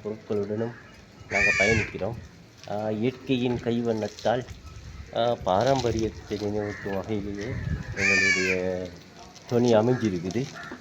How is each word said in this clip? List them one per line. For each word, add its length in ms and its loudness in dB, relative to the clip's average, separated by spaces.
பொருட்களுடனும் 680 -4
நாங்க 300 4
பயணிக்கிறோம். 580 2
ஆ, 200 -2
இயற்கையின் 680 0
கைவண்ணத்தால், 880 0
ஆ, 280 2
பாரம்பரியத்தை 960 2
நினைவூட்டும் 560 -2
வகையிலேயே 560 -4
எங்களுடைய 880 2
துணி 260 6
அமைஞ்சிருக்குது. 680 2